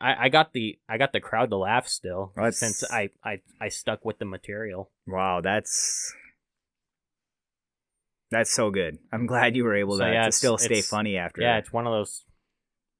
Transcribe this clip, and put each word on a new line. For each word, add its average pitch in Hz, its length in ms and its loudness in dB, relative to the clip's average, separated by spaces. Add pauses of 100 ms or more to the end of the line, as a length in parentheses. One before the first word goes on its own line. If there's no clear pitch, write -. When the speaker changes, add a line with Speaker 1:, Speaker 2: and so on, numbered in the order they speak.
Speaker 1:
I, 120 240 0
I 135 60 4
got 156 240 4
the, 113 240 -4 (100)
I 113 80 -4
got 135 160 0
the 104 80 0
crowd 117 300 0
to 101 80 0
laugh 104 280 2
still 95 480 -6
Speaker 2:
Well, 107 120 0
that's 113 120 0
Speaker 1:
since 110 320 -2
I, 107 200 -2 (120)
I, 104 200 -8 (180)
I 107 80 -6
stuck - 340 -6
with 110 160 -6
the 113 60 -6
material. 98 640 -8 (160)
Speaker 2:
Wow, 92 360 0
that's, - 680 -2 (2250)
that's 113 220 2
so 110 180 2
good. 85 280 -2 (140)
I'm 117 140 -2
glad 120 300 2
you 123 80 2
were 107 120 2
able 101 220 0
Speaker 1:
So, 98 60 2
Speaker 2:
to, 110 80 2
Speaker 1:
yeah, 113 100 4
Speaker 2:
to 113 60 4
Speaker 1:
it's, 107 100 2
Speaker 2:
still 117 200 4
stay 113 200 2
Speaker 1:
it's, 98 100 0
Speaker 2:
funny 104 280 0
after. 87 260 -4
Speaker 1:
yeah, 120 160 4
it's - 140 -6
one 117 140 -2
of 117 60 0
those, 107 320 -2 (760)